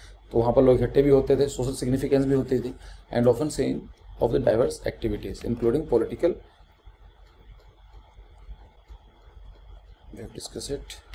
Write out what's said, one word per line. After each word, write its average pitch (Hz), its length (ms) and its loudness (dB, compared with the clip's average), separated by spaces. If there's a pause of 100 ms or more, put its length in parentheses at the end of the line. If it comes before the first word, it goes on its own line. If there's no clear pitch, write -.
(320)
तो 117 60 0
वहाँ 117 140 2
पर 131 100 6
लोग 127 180 6
इकट्ठे 120 220 2
भी 143 80 4
होते 135 260 4
थे, 135 120 2
social 127 260 -4
significance 135 500 0
भी 135 100 2
होती 127 260 0
थी। 123 140 -8 (420)
And 120 160 6
often 151 240 -2
scene 135 220 -2 (440)
of 120 120 2
the 139 140 2
diverse 113 280 2 (100)
activities, 101 540 -6 (100)
including 117 440 0
political, 120 400 0 (3750)
we - 80 -16
have 110 140 -16
discussed - 420 -10
it। - 220 -14 (160)